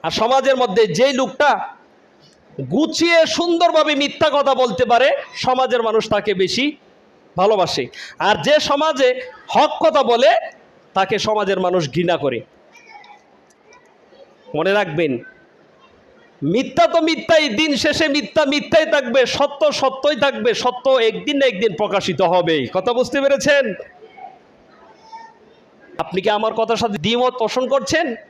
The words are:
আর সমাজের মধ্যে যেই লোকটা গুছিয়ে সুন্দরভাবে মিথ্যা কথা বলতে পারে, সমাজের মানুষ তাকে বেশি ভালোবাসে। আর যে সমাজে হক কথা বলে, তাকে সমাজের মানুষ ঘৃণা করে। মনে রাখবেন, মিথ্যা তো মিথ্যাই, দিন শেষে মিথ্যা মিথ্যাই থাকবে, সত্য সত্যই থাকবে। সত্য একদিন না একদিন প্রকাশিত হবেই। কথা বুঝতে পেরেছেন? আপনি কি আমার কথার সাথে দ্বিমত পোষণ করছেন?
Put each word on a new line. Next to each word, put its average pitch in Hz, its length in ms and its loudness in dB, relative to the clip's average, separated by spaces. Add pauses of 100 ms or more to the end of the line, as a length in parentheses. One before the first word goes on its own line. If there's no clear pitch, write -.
আর 160 80 -4
সমাজের 262 440 2
মধ্যে 233 320 2
যেই 233 260 2
লোকটা 254 560 0 (1000)
গুছিয়ে 311 540 2
সুন্দরভাবে 330 680 2
মিথ্যা 285 380 0
কথা 277 220 2
বলতে 247 300 0
পারে, 240 260 4 (240)
সমাজের 254 480 0
মানুষ 220 260 0
তাকে 208 240 0
বেশি 233 440 -2 (600)
ভালোবাসে। 180 500 0 (320)
আর 185 240 2
যে 294 160 4
সমাজে 277 640 0 (260)
হক 285 220 2 (100)
কথা 302 240 4
বলে, 233 300 4 (600)
তাকে 190 260 0
সমাজের 202 400 0
মানুষ 180 320 0
ঘৃণা 170 260 0
করে। 127 240 -2 (2250)
মনে 170 180 0
রাখবেন, 165 440 -2 (1300)
মিথ্যা 254 440 0
তো 339 140 0
মিথ্যাই, 311 480 0
দিন 285 260 0
শেষে 311 320 0
মিথ্যা 285 380 -2
মিথ্যাই 294 400 0
থাকবে, 262 400 0
সত্য 285 460 -2
সত্যই 269 440 -2
থাকবে। 233 380 -2
সত্য 247 360 -2
একদিন 254 480 0
না 277 80 2
একদিন 208 300 -2
প্রকাশিত 190 460 -2
হবেই। 165 520 2
কথা 185 200 -2
বুঝতে 247 280 -2
পেরেছেন? 277 520 2 (2250)
আপনি 165 240 -8
কি 208 80 -2
আমার 214 240 -2
কথার 220 240 -2
সাথে 214 200 -4
দ্বিমত 240 420 0
পোষণ 247 280 -2
করছেন? 269 480 -2 (140)